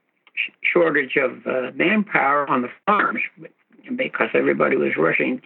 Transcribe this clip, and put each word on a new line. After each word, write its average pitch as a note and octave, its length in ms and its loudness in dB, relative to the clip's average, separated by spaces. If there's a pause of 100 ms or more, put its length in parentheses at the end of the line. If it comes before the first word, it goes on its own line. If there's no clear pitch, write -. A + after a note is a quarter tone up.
(340)
sh-, - 160 -6 (220)
shortage D3+ 460 2
of, B2 280 -2
uh, B2+ 280 -2
manpower D3 720 2
on C3 140 0
the A#2+ 80 -6 (160)
farms - 340 0 (760)
because - 380 -2
everybody C#3 440 2
was C#3+ 200 0
rushing D3 480 0